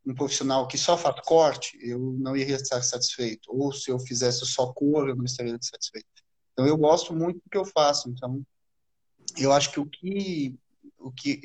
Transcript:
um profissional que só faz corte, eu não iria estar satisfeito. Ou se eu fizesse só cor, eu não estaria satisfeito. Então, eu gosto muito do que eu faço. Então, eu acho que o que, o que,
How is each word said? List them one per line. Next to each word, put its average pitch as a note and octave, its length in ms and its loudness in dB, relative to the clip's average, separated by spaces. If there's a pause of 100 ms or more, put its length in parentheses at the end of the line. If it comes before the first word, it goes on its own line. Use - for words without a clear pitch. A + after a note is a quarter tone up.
um C3 100 -4
profissional C3+ 520 0
que C#3+ 120 -6
só F3 200 4
faz - 260 0
corte, D#3+ 560 4
eu B2 380 -4
não C3+ 180 -2
iria C3+ 200 0
estar C3 260 -2
satisfeito. A#2+ 680 -4
Ou C3+ 200 -2
se - 180 -6
eu B2+ 80 0
fizesse B2 480 -2
só B2+ 260 0
cor, C#3+ 360 2
eu B2 80 -4
não B2 80 -4
estaria A#2+ 360 -4
satisfeito. - 480 -10 (440)
Então, C3 140 2
eu D3+ 100 4
gosto D#3+ 380 4
muito E3+ 220 -2
do - 140 -20
que G3 80 -2
eu F#3 60 0
faço. D3 460 2
Então, B2+ 320 -6 (960)
eu C3+ 140 4
acho C#3 200 4
que D3 80 -4
o C#3+ 60 -4
que, F3 680 -6 (440)
o C3 140 -14
que, C#3+ 320 -4